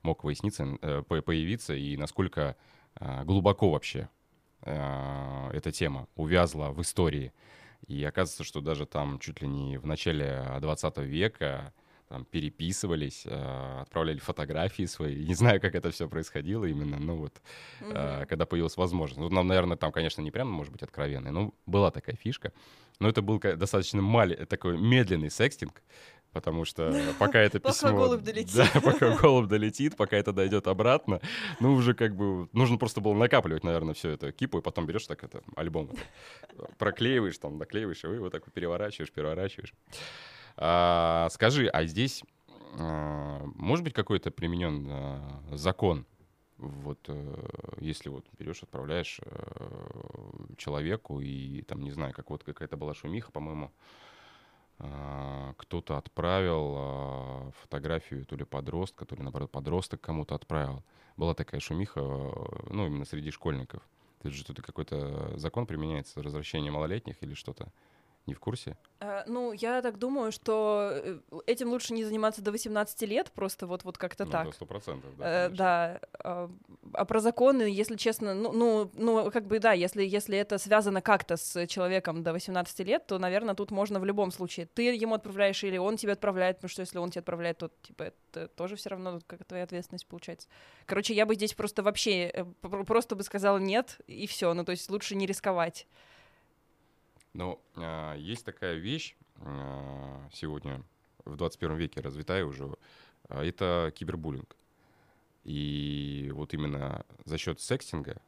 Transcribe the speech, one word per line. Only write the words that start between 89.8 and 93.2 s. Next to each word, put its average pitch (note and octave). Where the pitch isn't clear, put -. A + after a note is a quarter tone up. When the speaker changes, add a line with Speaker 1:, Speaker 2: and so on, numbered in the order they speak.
Speaker 2:
получается. -
Короче, G3+
я G#3+
бы A3
здесь G#3
просто G#3
вообще, G3
э, F3+
пр-, G3
просто A3+
бы G3